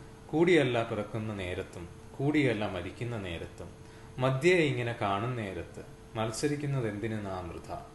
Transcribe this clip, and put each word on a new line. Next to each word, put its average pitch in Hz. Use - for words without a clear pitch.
"കൂടിയല്ല 139
പിറക്കുന്ന 110
നേരത്തും 90
കൂടിയല്ല 135
മരിക്കുന്ന 95
നേരത്തും 87
മധ്യേ 135
ഇങ്ങനെ 123
കാണുന്ന 104
നേരത്ത് 95
മത്സരിക്കുന്നത് 139
എന്തിന് 104
നാം 92
വൃഥ?" 80